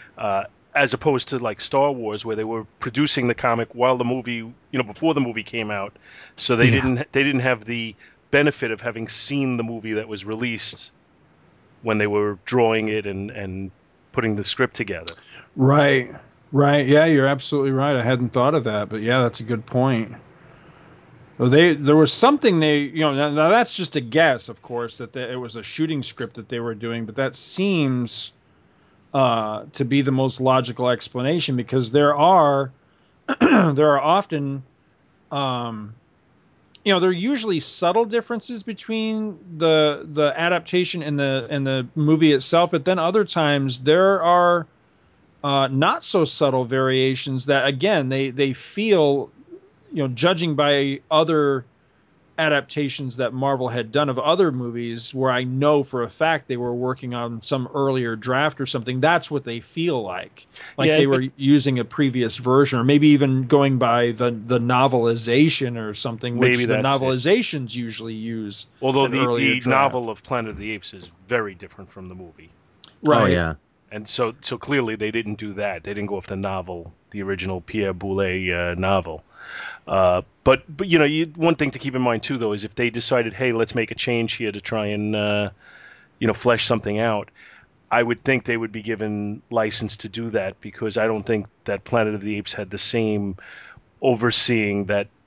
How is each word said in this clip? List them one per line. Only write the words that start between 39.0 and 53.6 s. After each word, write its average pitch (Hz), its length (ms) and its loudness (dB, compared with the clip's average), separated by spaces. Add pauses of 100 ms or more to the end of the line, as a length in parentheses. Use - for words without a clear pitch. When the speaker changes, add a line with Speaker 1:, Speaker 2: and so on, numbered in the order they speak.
Speaker 2:
the, 156 520 2
the 147 260 2
adaptation 175 680 0
and 147 160 -4
the, 135 320 -2
and 139 160 -2
the 131 280 -2
movie 156 380 4
itself, 165 400 2
but 147 120 -2
then 185 140 0
other 185 260 2
times 143 560 0
there 180 420 4
are, 175 440 4 (760)
uh, 139 260 2
not 170 320 0
so 175 220 2
subtle 131 400 0
variations 131 840 -2
that, 135 200 2
again, 143 420 0
they, 135 220 -2
they 135 220 0
feel, 156 760 0 (640)
you 165 100 -4
know, 135 60 -2
judging 160 460 0
by 139 460 2 (100)
other 151 540 2 (760)
adaptations 143 800 -2
that 127 180 -4
Marvel 131 340 -2